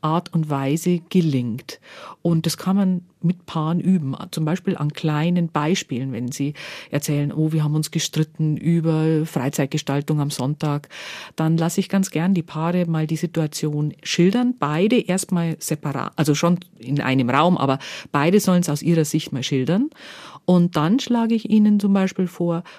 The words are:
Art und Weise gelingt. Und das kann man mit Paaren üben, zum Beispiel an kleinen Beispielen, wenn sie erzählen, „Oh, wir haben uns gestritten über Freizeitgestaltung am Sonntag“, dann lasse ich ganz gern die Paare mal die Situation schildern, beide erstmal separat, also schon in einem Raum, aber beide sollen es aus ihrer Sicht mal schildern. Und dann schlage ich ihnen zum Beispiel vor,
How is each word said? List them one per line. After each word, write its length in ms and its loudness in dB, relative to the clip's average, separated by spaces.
Art 300 0
und 180 0
Weise 580 0
gelingt. 720 0
Und 240 0
das 100 -2
kann 200 0
man 240 2
mit 260 -2
Paaren 340 -2
üben, 340 2
zum 120 -2
Beispiel 320 -2
an 160 -2
kleinen 560 0
Beispielen, 640 -2
wenn 180 -6
sie 220 -4
erzählen, 420 -2
„Oh, 200 0
wir 120 0
haben 100 0
uns 160 -2
gestritten 680 -2
über 680 2
Freizeitgestaltung 960 -2
am 100 -2
Sonntag“, 600 -4
dann 220 2
lasse 240 0
ich 80 -6
ganz 220 0
gern 240 0
die 80 0
Paare 420 -2
mal 220 0
die 100 -2
Situation 880 -2
schildern, 560 2
beide 420 2
erstmal 580 -2
separat, 580 -4
also 180 2
schon 260 2
in 220 -2
einem 300 2
Raum, 260 6
aber 220 0
beide 280 4
sollen 200 4
es 80 -2
aus 140 -2
ihrer 240 2
Sicht 260 -4
mal 100 -6
schildern. 460 0
Und 320 4
dann 240 2
schlage 340 0
ich 140 -4
ihnen 320 4
zum 140 2
Beispiel 320 0
vor, 360 -4